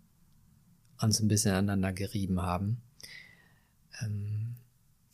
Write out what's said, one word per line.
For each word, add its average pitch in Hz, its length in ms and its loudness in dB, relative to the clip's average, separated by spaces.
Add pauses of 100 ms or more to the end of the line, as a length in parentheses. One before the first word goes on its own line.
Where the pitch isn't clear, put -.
(1000)
uns 107 200 4
ein 107 80 4
bisschen 104 240 4
aneinander 95 400 2
gerieben 95 480 -2
haben. 95 400 0 (1200)
Ähm, 107 520 -4 (600)